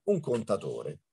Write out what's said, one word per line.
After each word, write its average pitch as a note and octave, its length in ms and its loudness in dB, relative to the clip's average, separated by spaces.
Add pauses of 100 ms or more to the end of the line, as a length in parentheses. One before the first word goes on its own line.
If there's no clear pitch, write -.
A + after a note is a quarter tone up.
un G3+ 160 4
contatore, G2+ 800 -2 (140)